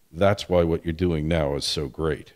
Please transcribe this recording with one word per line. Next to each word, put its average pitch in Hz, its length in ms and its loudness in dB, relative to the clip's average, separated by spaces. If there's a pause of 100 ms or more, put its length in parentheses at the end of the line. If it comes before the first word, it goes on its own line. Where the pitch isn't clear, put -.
(120)
That's 98 360 0
why 87 160 4
what 82 220 -2
you're 82 80 -2
doing 80 340 0
now 78 280 0
is 69 100 -6
so 73 220 -4
great. 76 480 -4